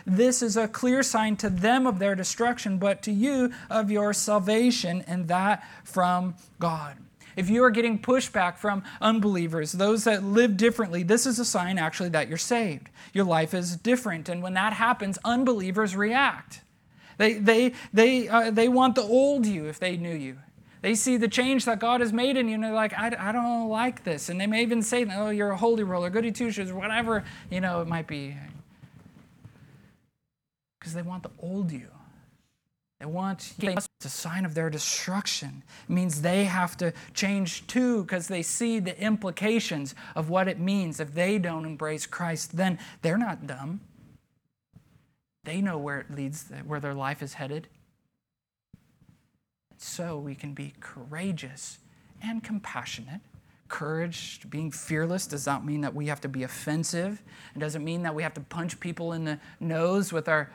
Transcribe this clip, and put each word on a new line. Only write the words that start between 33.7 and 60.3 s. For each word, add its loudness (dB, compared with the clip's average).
a -10
sign -4
of -4
their 0
destruction. -4
It -8
means 0
they 2
have 0
to -2
change -2
too, 2
'cause -4
they -4
see -2
the -4
implications 0
of -2
what 2
it -4
means 0
if -8
they 2
don't -4
embrace -6
Christ. -6
Then 2
they're 2
not -2
dumb. -8
They -4
know -2
where -6
it -12
leads, -8
where -6
their -6
life -6
is -10
headed. -10
So -10
we -10
can -12
be -12
courageous -10
and -6
compassionate. -8
Courage, -6
being -6
fearless, -2
does -8
not -2
mean -4
that -4
we -4
have -4
to -8
be -6
offensive. -4
It -8
doesn't -4
mean -4
that -4
we -4
have -6
to -12
punch -8
people -6
in -6
the -4
nose 0
with -2
our 2